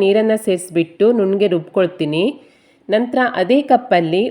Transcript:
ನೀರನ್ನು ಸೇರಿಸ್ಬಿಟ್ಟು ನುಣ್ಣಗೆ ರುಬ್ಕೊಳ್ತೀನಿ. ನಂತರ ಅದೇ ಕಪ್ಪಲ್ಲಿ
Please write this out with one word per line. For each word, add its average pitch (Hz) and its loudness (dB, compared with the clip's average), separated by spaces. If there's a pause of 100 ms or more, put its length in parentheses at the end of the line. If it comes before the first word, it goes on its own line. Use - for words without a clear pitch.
ನೀರನ್ನು 220 2
ಸೇರಿಸ್ಬಿಟ್ಟು 175 -2 (140)
ನುಣ್ಣಗೆ 196 0
ರುಬ್ಕೊಳ್ತೀನಿ. 170 -2 (640)
ನಂತರ 240 -2 (220)
ಅದೇ 202 2
ಕಪ್ಪಲ್ಲಿ 196 0